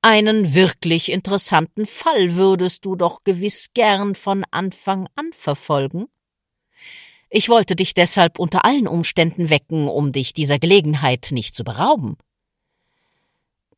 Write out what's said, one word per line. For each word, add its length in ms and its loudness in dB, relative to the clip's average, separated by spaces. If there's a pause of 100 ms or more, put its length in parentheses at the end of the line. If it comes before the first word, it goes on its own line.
Einen 520 4
wirklich 560 2
interessanten 760 -2
Fall 480 0
würdest 500 0
du 120 -4
doch 260 -2
gewiss 500 -2
gern 420 2
von 360 -4
Anfang 640 -6
an 180 -10
verfolgen. 760 -4 (1300)
Ich 140 2
wollte 280 2
dich 180 -2
deshalb 440 2
unter 280 0
allen 200 2
Umständen 600 -2
wecken, 400 0
um 240 -2
dich 220 -4
dieser 240 0
Gelegenheit 720 2
nicht 240 -4
zu 100 -6
berauben.“ 540 -2 (1600)